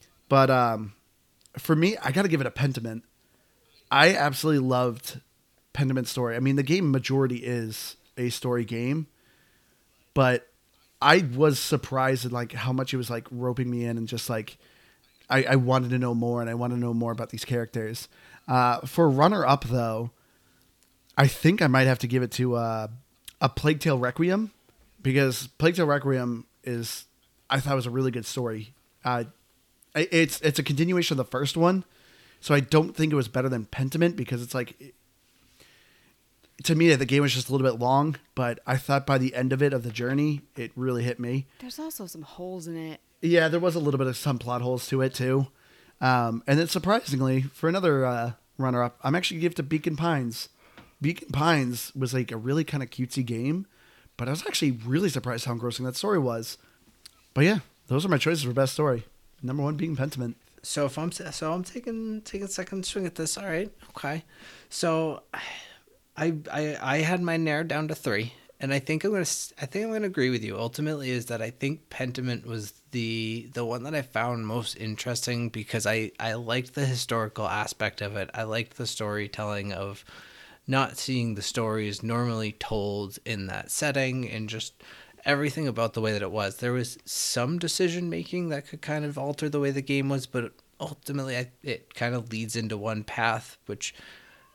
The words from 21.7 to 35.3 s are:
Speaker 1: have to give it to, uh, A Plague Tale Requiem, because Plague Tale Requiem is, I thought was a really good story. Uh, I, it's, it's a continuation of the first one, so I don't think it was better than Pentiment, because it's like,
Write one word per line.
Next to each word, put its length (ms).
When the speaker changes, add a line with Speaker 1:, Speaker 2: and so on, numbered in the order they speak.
Speaker 1:
have 120
to 80
give 160
it 100
to, 220
uh, 320
A 80
Plague 300
Tale 200
Requiem, 520
because 460
Plague 180
Tale 120
Requiem 580
is, 420
I 100
thought 160
was 120
a 40
really 200
good 140
story. 480
Uh, 200
I, 160
it's, 300
it's 180
a 40
continuation 500
of 120
the 60
first 240
one, 300
so 120
I 60
don't 360
think 180
it 20
was 140
better 200
than 160
Pentiment, 520
because 260
it's 120
like, 380